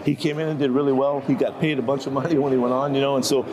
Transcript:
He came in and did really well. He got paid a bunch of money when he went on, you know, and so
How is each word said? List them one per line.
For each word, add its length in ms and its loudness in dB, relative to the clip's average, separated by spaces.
He 120 0
came 240 -4
in 80 -2
and 100 -4
did 140 2
really 200 2
well. 300 2
He 140 0
got 260 -2
paid 160 0
a 60 -2
bunch 240 -2
of 60 -6
money 240 0
when 140 2
he 60 2
went 160 2
on, 220 0
you 60 2
know, 140 0
and 80 0
so 300 2